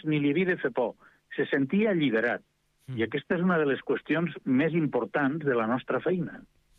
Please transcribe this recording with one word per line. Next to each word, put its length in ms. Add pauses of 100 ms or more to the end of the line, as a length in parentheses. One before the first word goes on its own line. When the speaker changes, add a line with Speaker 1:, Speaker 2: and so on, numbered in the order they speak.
Speaker 1:
ni 160
li 100
havia 160
de 100
fer 160
por. 220 (420)
Se 100
sentia 440
alliberat. 520 (460)
Speaker 2:
Mm. 100
Speaker 1:
I 60
aquesta 320
és 60
una 160
de 80
les 160
qüestions 480 (140)
més 300
importants 680
de 100
la 120
nostra 340
feina. 400 (380)